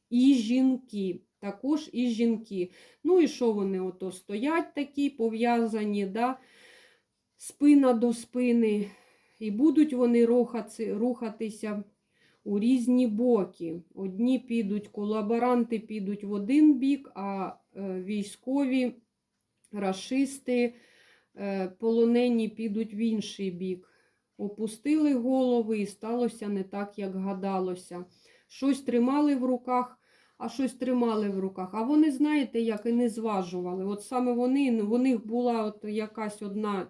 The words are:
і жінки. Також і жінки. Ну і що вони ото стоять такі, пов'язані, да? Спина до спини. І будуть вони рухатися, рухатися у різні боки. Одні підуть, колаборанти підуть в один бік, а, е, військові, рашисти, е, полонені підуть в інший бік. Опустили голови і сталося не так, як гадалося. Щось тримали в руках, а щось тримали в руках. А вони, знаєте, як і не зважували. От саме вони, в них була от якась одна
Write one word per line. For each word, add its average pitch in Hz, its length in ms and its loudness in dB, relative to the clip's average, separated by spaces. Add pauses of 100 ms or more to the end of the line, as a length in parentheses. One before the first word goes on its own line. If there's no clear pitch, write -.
(100)
і 254 240 6
жінки. 240 840 0 (200)
Також 269 520 -6
і 247 160 -2
жінки. 214 600 -2 (340)
Ну 349 160 4
і 285 80 4
що 233 240 0
вони 196 280 -2
ото 185 320 -6
стоять 285 600 -4
такі, 285 360 -4
пов'язані, 220 960 0
да? 233 320 -2 (1000)
Спина 285 520 6
до 233 200 2
спини. 233 760 0 (480)
І 220 120 -6
будуть 294 420 4
вони 240 320 4
рухатися, 226 760 0
рухатися 220 840 -6 (600)
у 208 140 -2
різні 247 480 4
боки. 202 760 0 (120)
Одні 196 440 -2
підуть, 208 500 -4
колаборанти 226 880 0
підуть 202 460 -8
в 202 80 -6
один 269 420 6
бік, 269 400 -2
а, 196 380 -6 (240)
е, 190 260 -8
військові, 247 920 -2 (800)
рашисти, 240 1040 -2 (600)
е, 196 320 -4
полонені 233 800 2
підуть 220 460 -6
в 202 60 -6
інший 208 500 -2
бік. 180 380 -8 (500)
Опустили 247 760 -2
голови 240 640 2
і 202 80 -2
сталося 226 600 -4
не 196 140 -2
так, 202 360 -8
як 190 160 -6
гадалося. 185 880 -4 (440)
Щось 277 320 -2
тримали 269 560 2
в 247 80 -2
руках, 247 540 -2 (420)
а 233 100 -8
щось 254 240 -2
тримали 233 560 0
в 190 100 -2
руках. 190 340 -6
А 214 100 -4
вони, 302 300 4
знаєте, 285 480 0
як 226 260 -2
і 233 60 2
не 240 160 2
зважували. 185 760 -4
От 202 180 -6
саме 247 300 -2
вони, 247 500 2
в 214 160 2
них 254 280 2
була 233 380 0
от 208 200 -8
якась 214 580 -6
одна 202 460 -4